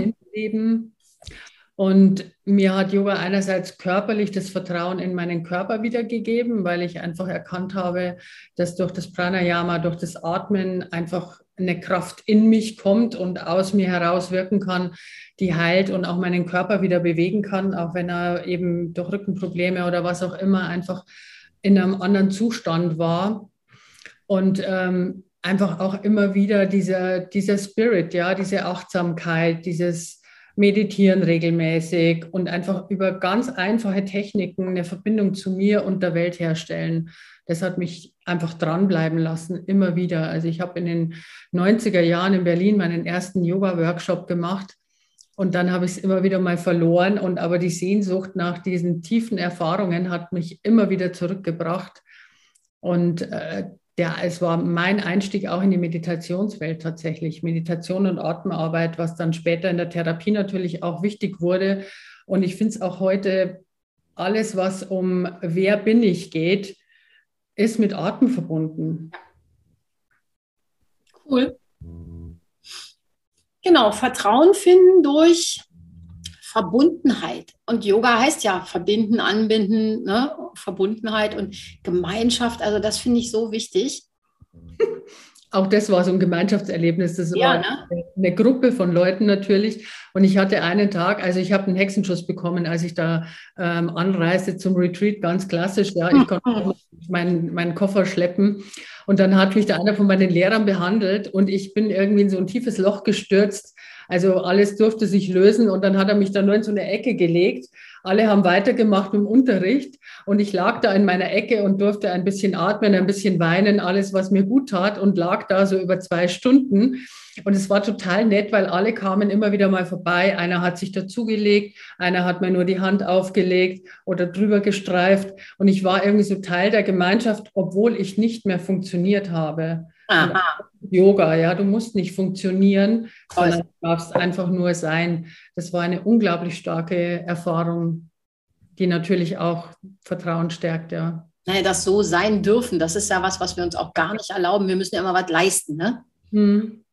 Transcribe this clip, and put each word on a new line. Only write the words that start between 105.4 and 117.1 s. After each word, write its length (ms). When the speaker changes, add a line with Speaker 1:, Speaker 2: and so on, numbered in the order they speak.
Speaker 1:
und 140
dann 140
hat 120
er 60
mich 160
da 100
nur 140
in 80
so 80
eine 180
Ecke 260
gelegt. 540
Alle 240
haben 160
weitergemacht 720
im 120
Unterricht 680
und 140
ich 140
lag 280
da 120
in 120
meiner 260
Ecke 320
und 180
durfte 300
ein 120
bisschen 300
atmen, 400
ein 140
bisschen 320
weinen, 400
alles, 340
was 180
mir 120
gut 260
tat 300
und 180
lag 300
da 180
so 140
über 200
zwei 280
Stunden. 800